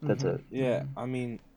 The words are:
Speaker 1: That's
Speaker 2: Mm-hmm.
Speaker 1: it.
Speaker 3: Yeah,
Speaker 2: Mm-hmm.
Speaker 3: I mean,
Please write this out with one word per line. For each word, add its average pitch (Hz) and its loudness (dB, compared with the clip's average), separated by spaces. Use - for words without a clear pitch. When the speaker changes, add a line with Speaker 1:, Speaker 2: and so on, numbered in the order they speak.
Speaker 1:
That's 110 2
Speaker 2:
Mm-hmm. 87 2
Speaker 1:
it. - -8
Speaker 3:
Yeah, 127 2
Speaker 2:
Mm-hmm. 139 -6
Speaker 3:
I 120 -4
mean, 123 -2